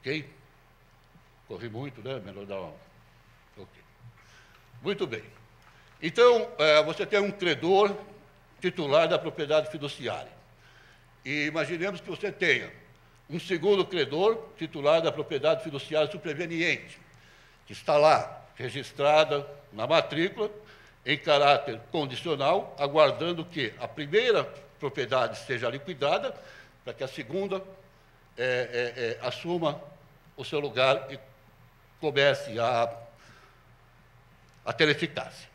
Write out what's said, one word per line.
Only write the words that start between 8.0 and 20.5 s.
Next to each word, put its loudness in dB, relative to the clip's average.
titular 2
da 2
propriedade -2
fiduciária. -8
E -2
imaginemos -4
que -18
você -6
tenha 0
um -6
segundo 2
credor 0
titular 2
da 0
propriedade 0
fiduciária -2
superveniente, -4
que -16
está 0
lá, 4
registrada 2
na -6
matrícula, 0